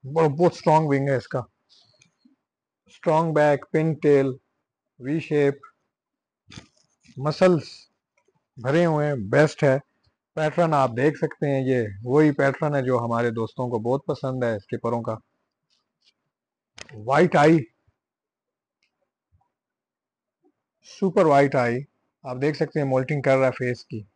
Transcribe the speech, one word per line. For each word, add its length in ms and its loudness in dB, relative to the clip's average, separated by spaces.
ब-, 240 0
बहुत 300 2
स्ट्रॉन्ग 320 2
विंग 200 0
है 80 0
इसका, 280 -6
strong 440 0
बैक, 300 2
पिन 220 0
टेल, 320 2
वी 200 -6
शेप, 400 -2
मसल्स 540 2
भरे 260 0
हुए 220 0
हैं, 240 -4
बेस्ट 340 2
है। 160 2
पैटर्न 360 0
आप 160 2
देख 280 0
सकते 300 -6
हैं, 140 0
ये 200 0
वही 280 2
पैटर्न 440 -2
है 80 -2
जो 140 -2
हमारे 340 -2
दोस्तों 380 -6
को 100 -4
बहुत 280 -4
पसंद 360 -6
है 140 -2
इसके 200 -10
परों 240 -4
का। 160 -8
व्हाइट 400 0
आई, 240 6
सुपर 420 0
व्हाइट 300 4
आई, 280 0
आप 140 -10
देख 180 -2
सकते 240 -4
हैं 80 -2
मोल्टिंग 360 -2
कर 140 2
रहा 80 2
है 60 2
फेस 320 -8
की। 220 -14